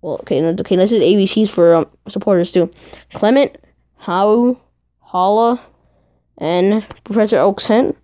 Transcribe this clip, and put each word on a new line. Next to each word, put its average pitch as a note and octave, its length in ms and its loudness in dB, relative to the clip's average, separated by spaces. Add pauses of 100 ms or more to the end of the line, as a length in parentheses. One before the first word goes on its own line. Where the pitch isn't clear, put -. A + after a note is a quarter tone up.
Well, D#3+ 140 -8
okay, C#3+ 260 -4
no, E3 80 -2
okay, F#3+ 260 -2
this G3 160 2
is A3 100 2
A F3+ 140 2
B G3 100 2
Cs G#3+ 220 -2
for, E3+ 260 4
um, E3 120 0 (220)
supporters F#3+ 440 -2
too. F3 180 0 (440)
Clement, C4 420 0 (400)
Hau, G#3+ 640 0 (400)
Hala, A3 580 0 (800)
and F#3 500 -2 (180)
Professor G#3+ 340 0
Oak's G3 280 -2
Hint. A#3+ 380 0